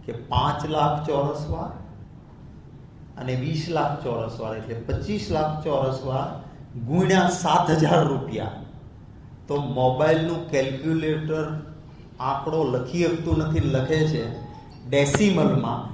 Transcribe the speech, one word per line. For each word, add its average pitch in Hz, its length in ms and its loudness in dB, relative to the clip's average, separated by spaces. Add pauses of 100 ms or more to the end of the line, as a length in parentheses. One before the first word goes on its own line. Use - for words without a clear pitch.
કે 120 80 -8 (160)
પાંચ 135 320 2 (140)
લાખ 147 220 2 (120)
ચોરસ 143 340 0 (100)
વાર - 200 -6 (1500)
અને 127 140 -4 (100)
વીસ 160 180 -2 (140)
લાખ 143 180 0 (100)
ચોરસ 113 380 -4
વાર, 110 160 -6
એટલે 113 180 -8 (120)
પચીસ - 380 -2 (100)
લાખ 156 180 2 (100)
ચોરસ 131 340 2 (100)
વાર 135 200 -2 (600)
ગુણ્યા 180 420 6 (120)
સાત 170 260 4 (140)
હજાર 156 280 6
રૂપિયા. 104 500 -4 (880)
તો 147 60 -2 (240)
મોબાઈલનું 160 600 4 (120)
કેલ્ક્યુલેટર 156 960 0 (840)
આંકડો 156 320 0 (140)
લખી 165 340 0
શકતું 160 360 2
નથી 151 200 2
ને 135 120 2
લખે 131 220 2 (140)
છે 117 100 0 (680)
ડેસિમલમાં. 139 920 4 (120)